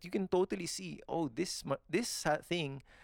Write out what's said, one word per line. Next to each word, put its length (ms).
you 80
can 160
totally 400
see, 420
oh, 240
this 320
mu-, 240
this 340
ha-, 220
thing 380